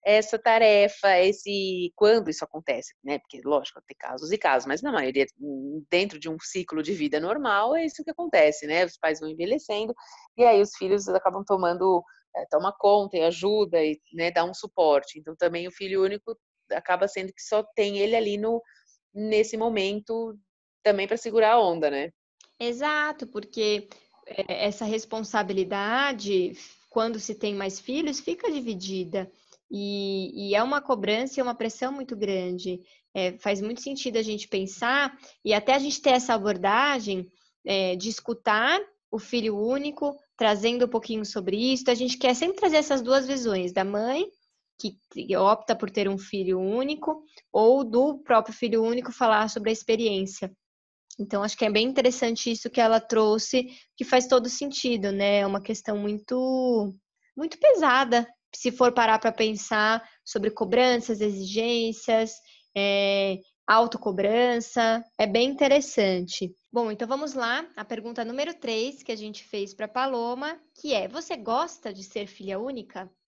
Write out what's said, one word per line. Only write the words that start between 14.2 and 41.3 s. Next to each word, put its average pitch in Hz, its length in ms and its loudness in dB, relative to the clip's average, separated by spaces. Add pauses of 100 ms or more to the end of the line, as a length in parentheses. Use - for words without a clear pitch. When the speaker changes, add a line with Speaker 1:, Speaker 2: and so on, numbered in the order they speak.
Speaker 1:
dá 170 160 0
um 180 80 -8
suporte. 156 640 2
Então, 156 180 -16
também 170 320 -2
o 180 40 -12
filho 190 320 -2
único 208 340 -4 (340)
acaba 180 360 0
sendo 190 260 -8
que - 80 -20
só 214 220 0 (120)
tem 202 220 0
ele 214 180 2
ali 208 220 0
no, 233 240 -2 (500)
nesse 214 460 0
momento 220 800 -2 (460)
também 202 240 2
pra 220 100 -2
segurar 220 360 4
a 240 60 8
onda, 170 300 2
né? 143 220 -2 (480)
Speaker 2:
Exato, 302 680 -4
porque, 208 640 -4 (380)
é, 190 400 -4
essa 208 180 -4
responsabilidade, 202 1700 -2 (360)
quando 226 280 -2
se 214 140 -8
tem 208 220 -4
mais 196 240 -6
filhos, 285 400 -6
fica 349 320 -4
dividida. 190 800 -6 (380)
E, 202 800 -6
e 202 60 2
é 214 60 4
uma 277 200 0
cobrança 247 580 -2
e 254 40 0
uma 240 120 -4
pressão 240 360 -6
muito 269 240 -10
grande. 180 640 -4 (340)
É, 185 260 -4
faz 202 220 -2
muito 233 200 -8
sentido 269 360 -6
a 226 40 2
gente 214 260 -6
pensar 240 680 -2 (260)
e 214 100 2
até 214 200 4
a 277 60 4
gente 277 220 -4
ter 269 100 4
essa 254 220 2
abordagem, 208 920 0 (380)
é, 190 300 0
de 190 140 -6
escutar 233 720 0 (320)
o 220 60 -6
filho 214 400 -4
único, 285 580 -2 (220)
trazendo 226 480 2
um 233 40 -8
pouquinho 220 360 -4
sobre 196 320 -4 (160)